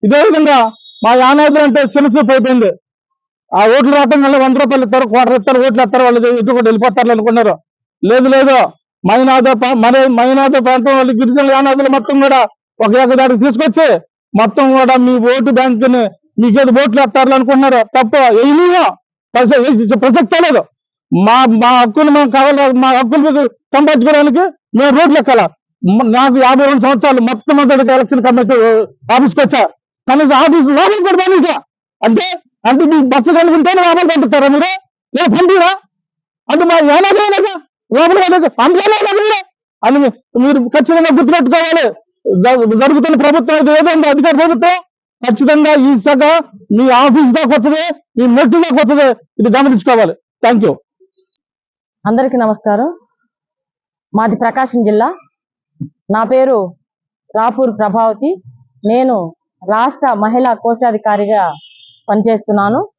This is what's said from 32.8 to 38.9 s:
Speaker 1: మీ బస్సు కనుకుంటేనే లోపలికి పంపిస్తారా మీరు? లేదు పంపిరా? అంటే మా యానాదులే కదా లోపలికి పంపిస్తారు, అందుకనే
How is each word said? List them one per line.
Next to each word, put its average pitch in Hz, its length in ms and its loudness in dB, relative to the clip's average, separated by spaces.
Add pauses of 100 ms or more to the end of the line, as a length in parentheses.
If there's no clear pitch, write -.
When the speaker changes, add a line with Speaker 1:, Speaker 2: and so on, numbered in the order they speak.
Speaker 1:
మీ 320 80 2 (140)
బస్సు 277 260 0
కనుకుంటేనే 339 480 0
లోపలికి 339 260 0
పంపిస్తారా 277 420 0
మీరు? 330 160 -2 (420)
లేదు 311 240 -2
పంపిరా? 359 340 2 (800)
అంటే 320 220 0
మా 339 60 2 (140)
యానాదులే 392 460 0
కదా 392 160 -4 (440)
లోపలికి 359 280 2
పంపిస్తారు, 339 400 0
అందుకనే 392 420 0